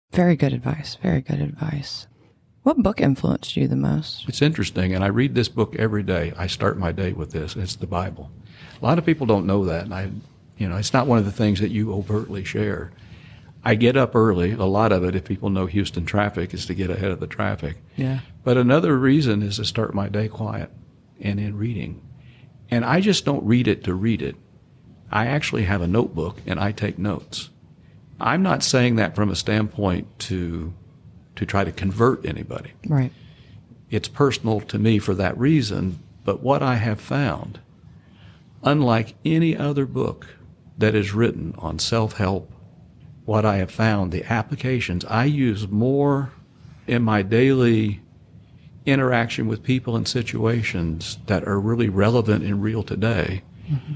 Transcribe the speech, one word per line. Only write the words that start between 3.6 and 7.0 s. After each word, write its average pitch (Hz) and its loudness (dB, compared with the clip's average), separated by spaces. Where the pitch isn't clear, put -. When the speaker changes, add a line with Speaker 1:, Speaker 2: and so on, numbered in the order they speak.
Speaker 1:
the 131 0
most? 143 -2
Speaker 2:
It's - -2
interesting, 98 0
and 95 0
I 101 2
read 123 0
this 120 2
book - -2
every 107 0
day. 85 -2
I 92 -4
start 101 0
my 85 -2
day 90 -2